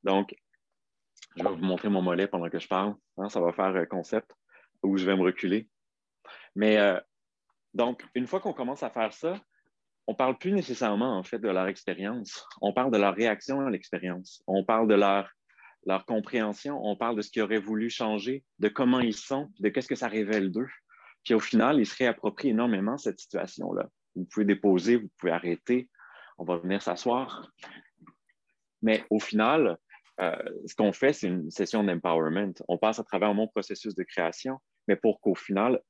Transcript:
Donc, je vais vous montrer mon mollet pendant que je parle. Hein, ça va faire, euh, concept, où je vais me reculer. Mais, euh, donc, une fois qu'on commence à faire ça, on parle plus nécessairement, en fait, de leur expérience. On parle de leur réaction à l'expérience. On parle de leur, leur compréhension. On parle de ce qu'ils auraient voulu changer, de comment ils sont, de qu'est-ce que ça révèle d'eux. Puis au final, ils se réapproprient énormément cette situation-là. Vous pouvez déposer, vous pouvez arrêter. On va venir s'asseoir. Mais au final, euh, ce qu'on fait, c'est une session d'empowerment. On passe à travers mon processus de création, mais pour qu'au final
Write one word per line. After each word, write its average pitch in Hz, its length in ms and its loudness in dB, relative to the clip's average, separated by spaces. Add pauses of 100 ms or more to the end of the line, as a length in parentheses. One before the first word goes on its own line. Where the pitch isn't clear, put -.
Donc, 98 340 0 (1000)
je 87 60 -6
vais 95 60 2
vous 87 160 -4
montrer 92 240 -2
mon 98 140 2
mollet 90 240 2
pendant 85 240 -4
que 87 80 -6
je - 100 -10
parle. 101 260 -2 (220)
Hein, 98 120 -6
ça 98 120 -4
va 87 120 2
faire, 95 220 0
euh, 87 120 0
concept, - 480 -6 (480)
où 98 140 2
je 92 100 0
vais 95 100 2
me 92 60 2
reculer. 92 460 0 (840)
Mais, 107 220 4
euh, 101 240 4 (720)
donc, 123 320 -2 (100)
une 123 120 -2
fois 185 140 -2
qu'on 190 120 -4
commence 131 300 -6
à 120 80 -4
faire 110 220 -2
ça, 185 280 -6 (680)
on 110 80 -4
parle 131 220 0
plus 185 160 -2
nécessairement, 120 640 0
en 92 60 -4
fait, - 160 -8
de 107 100 -2
leur 92 200 0
expérience. 98 760 -8 (160)
On 101 140 0
parle 127 180 2
de 107 60 4
leur 98 160 4
réaction 117 520 -2
à 127 40 -2
l'expérience. 92 760 -8
On 95 180 2
parle 113 240 2
de 107 60 8
leur, 98 360 4 (560)
leur 95 180 0
compréhension. 113 800 -4
On 104 120 -2
parle 117 200 -2
de 104 60 -4
ce - 80 -10
qu'ils 110 120 -2
auraient 107 160 0
voulu 107 300 -2
changer, 110 560 -4 (140)
de - 100 2
comment 127 320 4
ils 113 160 2
sont, 139 320 -4 (120)
de 104 100 2
qu'est-ce 131 180 -4
que 139 60 -2
ça 120 140 -4
révèle 104 420 0
d'eux. 120 180 -4 (560)
Puis 120 100 2
au 110 60 6
final, 120 380 4
ils 110 80 4
se - 100 -10
réapproprient 120 540 0
énormément 110 480 0
cette 98 220 -6
situation-là. - 680 -6 (280)
Vous 90 80 -6
pouvez 107 200 0
déposer, 101 520 4
vous 107 120 -2 (100)
pouvez 87 140 0
arrêter. 87 560 0 (480)
On 90 80 -10
va 87 120 0
venir 92 260 -2
s'asseoir. 123 680 -4 (1300)
Mais 110 260 2
au 110 120 2
final, 110 580 2 (420)
euh, 85 140 0 (320)
ce - 80 -14
qu'on 104 180 4
fait, 139 200 2
c'est 104 160 -2
une 85 240 -2
session 104 320 0
d'empowerment. 85 680 0 (140)
On 87 100 0
passe 110 220 2
à - 60 -6
travers 104 280 2
mon 107 140 2
processus 104 480 -6
de 92 80 -4
création, 95 560 -4 (300)
mais 98 80 4
pour - 240 2
qu'au 95 160 2
final 107 540 0